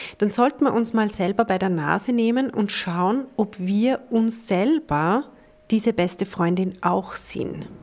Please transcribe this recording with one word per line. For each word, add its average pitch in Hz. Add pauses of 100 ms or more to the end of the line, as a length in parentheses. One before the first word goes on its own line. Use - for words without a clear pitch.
(160)
dann 208
sollten 254
wir 269
uns 226
mal 214
selber 202
bei 190
der 190
Nase 170
nehmen 240
und 208
schauen, 185 (100)
ob 202
wir 208
uns 226
selber 196 (460)
diese 220
beste 180
Freundin 185
auch 190
sind. - (160)